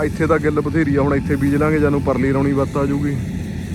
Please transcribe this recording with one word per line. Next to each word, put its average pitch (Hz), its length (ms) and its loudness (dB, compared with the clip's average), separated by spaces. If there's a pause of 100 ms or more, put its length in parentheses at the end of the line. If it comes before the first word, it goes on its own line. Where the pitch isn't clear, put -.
ਇੱਥੇ 156 220 -2
ਤਾਂ 156 120 4
ਗਿੱਲ 151 220 0
ਬਥੇਰੀ 143 340 0
ਆ, 139 60 2
ਹੁਣ 139 140 2
ਇੱਥੇ 139 200 -2
ਬੀਜ 139 200 0
ਲਾਂਗੇ, 151 240 2
ਜਾਨੂੰ 143 220 2
ਪਰਲੀ 135 320 0
ਰੌਣੀ 139 200 2
ਵੱਤ 135 240 0
ਆ 139 80 0
ਜੂਗੀ। 143 300 -2 (580)